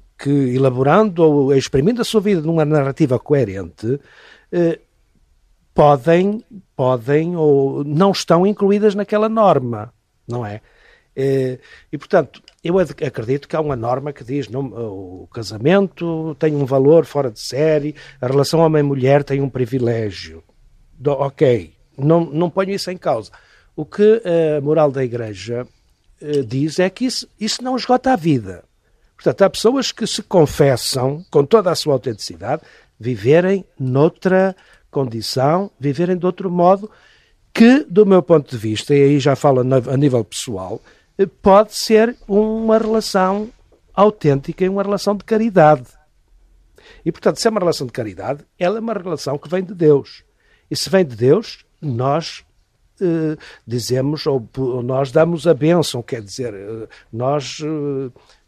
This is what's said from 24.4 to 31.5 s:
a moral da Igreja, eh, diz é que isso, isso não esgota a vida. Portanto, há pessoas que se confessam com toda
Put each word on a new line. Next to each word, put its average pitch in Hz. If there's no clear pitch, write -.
a 147
moral 151
da 135
Igreja, 117
eh, 147
diz 135
é 180
que 240
isso, -
isso 214
não 254
esgota 247
a 262
vida. 117
Portanto, -
há 190
pessoas 247
que -
se -
confessam 139
com 147
toda 185